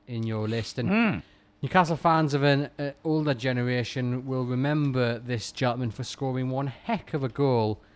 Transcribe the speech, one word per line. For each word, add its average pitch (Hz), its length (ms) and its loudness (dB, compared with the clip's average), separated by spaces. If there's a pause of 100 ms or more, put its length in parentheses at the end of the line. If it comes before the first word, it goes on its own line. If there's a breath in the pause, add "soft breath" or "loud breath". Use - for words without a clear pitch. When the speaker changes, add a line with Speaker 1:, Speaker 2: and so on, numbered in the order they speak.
Speaker 1:
in 117 180 -6
your 110 220 -2
list. 113 320 -4
And 131 100 0
Speaker 2:
Hmm. 208 300 2 (440 soft breath)
Speaker 1:
Newcastle 160 340 4
fans 160 380 4
of 139 80 2
an, 143 260 4 (100)
uh, 143 120 -4 (120)
older 156 300 0
generation 123 920 -2
will 131 180 -2
remember 127 760 0
this 120 320 -6
gentleman 123 400 -2
for 120 140 -8
scoring 131 460 -4
one 131 160 -2
heck - 480 -6
of 139 100 -2
a 131 60 0
goal 117 500 2 (160 soft breath)